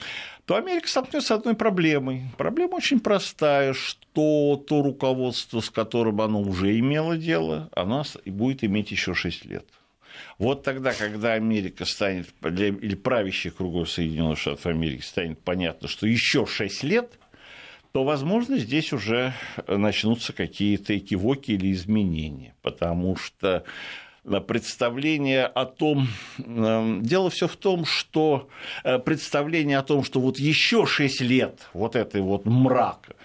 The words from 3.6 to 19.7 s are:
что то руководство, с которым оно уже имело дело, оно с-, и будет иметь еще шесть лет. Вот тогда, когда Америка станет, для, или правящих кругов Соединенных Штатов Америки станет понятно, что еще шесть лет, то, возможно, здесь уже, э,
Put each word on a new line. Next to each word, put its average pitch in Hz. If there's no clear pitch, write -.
что 147
то 147
руководство, 127
с -
которым 110
оно 107
уже 98
имело 156
дело, 160
оно 113
с-, -
и 98
будет 123
иметь 101
еще 92
шесть -
лет. 50
Вот 135
тогда, 131
когда 107
Америка 110
станет, 95
для, 92
или 101
правящих 98
кругов 87
Соединенных 80
Штатов -
Америки 80
станет 82
понятно, 90
что -
еще 117
шесть -
лет, 220
то, 135
возможно, 185
здесь 135
уже, 120
э, -